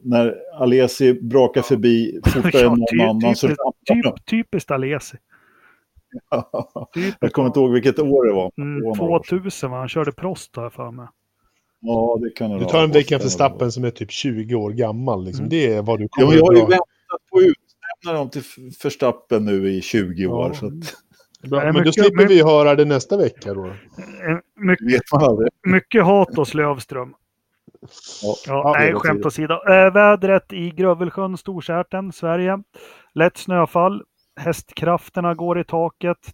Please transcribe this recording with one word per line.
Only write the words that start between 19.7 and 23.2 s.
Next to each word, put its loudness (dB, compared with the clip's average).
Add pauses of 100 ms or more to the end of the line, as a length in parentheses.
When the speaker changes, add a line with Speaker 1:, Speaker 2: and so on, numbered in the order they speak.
Speaker 1:
i -4
tjugo -2
år. -2
Speaker 3:
Ja. -6
Speaker 1:
Så -10
att -10 (720)
Speaker 3:
Bra, -2
Speaker 2:
Nej, -2
Speaker 3:
men 2
då 4
Speaker 2:
mycket, 2
Speaker 3:
slipper 4
Speaker 2:
my-, 6
Speaker 3:
vi 8
höra 4
det 4
nästa -2
vecka -2